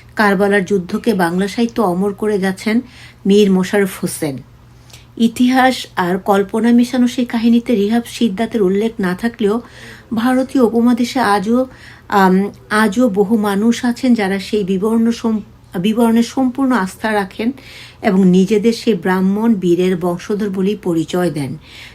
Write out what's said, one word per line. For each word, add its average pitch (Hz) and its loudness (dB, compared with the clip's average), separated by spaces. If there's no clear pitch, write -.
কারবালার 202 2
যুদ্ধকে 202 -2
বাংলা 185 0
সাহিত্য 233 -2
অমর 190 -2
করে 208 -2
গেছেন 190 -2
মীর 202 6
মোশাররফ 190 0
হোসেন। 147 -6
ইতিহাস 254 2
আর 185 0
কল্পনা 208 0
মেশানো 247 2
সেই 247 -2
কাহিনীতে 233 0
রিহাব 214 0
সিদ্ধাতের 220 -2
উল্লেখ 202 0
না 180 -2
থাকলেও 226 -2
ভারতীয় 254 0
উপমহাদেশে 240 2
আজও, 214 0
আম, 190 2
আজও 220 2
বহু 202 0
মানুষ 208 0
আছেন 240 2
যারা 196 -2
সেই 202 -4
বিবর্ণ 226 0
সম-, 220 -6
বিবরণে 226 2
সম্পূর্ণ 254 -2
আস্থা 214 -4
রাখেন 208 -4
এবং 196 2
নিজেদের 190 4
সেই 226 0
ব্রাহ্মণ 196 0
বীরের 185 0
বংশধর 185 -4
বলেই 196 -2
পরিচয় 170 -2
দেন। 147 -6